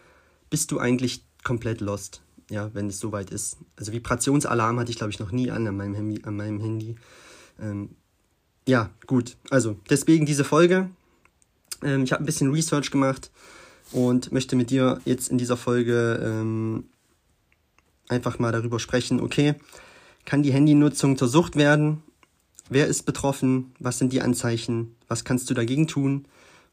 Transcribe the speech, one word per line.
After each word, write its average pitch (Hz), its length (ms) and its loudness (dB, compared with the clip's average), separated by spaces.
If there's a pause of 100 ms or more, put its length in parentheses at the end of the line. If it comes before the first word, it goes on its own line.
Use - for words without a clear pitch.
(500)
bist - 200 -4
du 147 100 -2
eigentlich 123 440 0 (220)
komplett 117 340 -4
lost, 101 420 -8 (280)
ja, 104 240 -6
wenn 101 140 -4
es 98 120 -8
so 104 140 -6
weit 101 160 -8
ist. - 280 -8 (200)
Also, 107 160 -10
Vibrationsalarm 120 840 0
hatte 117 120 -4
ich, - 60 -6
glaub 107 120 -4
ich, 101 100 -10
noch 107 120 -6
nie 127 180 -2
an, 113 160 -2
an 98 120 -4
meinem 101 180 -6
Handy, 107 300 -6
an 107 100 -6
meinem 104 240 -6
Handy. 110 380 -6 (600)
Ähm, 101 340 -8 (760)
ja, 117 220 2 (180)
gut, 120 300 0 (120)
also, 113 300 2 (100)
deswegen 151 360 4
diese 143 180 0
Folge. 175 460 4 (960)
Ähm, 135 200 0
ich 127 80 -2
hab - 80 0
ein 151 60 -4
bisschen 143 260 0
Research 156 400 0
gemacht 135 400 0 (640)
und 123 400 2
möchte 131 240 0
mit 123 140 0
dir 131 340 2
jetzt 127 240 -2
in 127 80 0
dieser 120 180 0
Folge, 117 640 0
ähm, 110 640 -4 (1300)
einfach 123 300 -4
mal 120 120 0
darüber 117 300 -4
sprechen, 123 400 -2
okay, 147 340 2 (680)
kann 143 180 2
die 139 80 2
Handynutzung 147 640 4
zur 127 120 2
Sucht 170 260 2
werden? 151 480 4 (680)
Wer 139 180 2
ist - 160 -2
betroffen? 131 760 -2
Was 123 200 -6
sind 127 140 0
die 131 80 0
Anzeichen? 117 720 -2 (120)
Was - 180 -6
kannst 123 240 -2
du 131 40 -2
dagegen 127 340 0
tun? 139 380 -2 (480)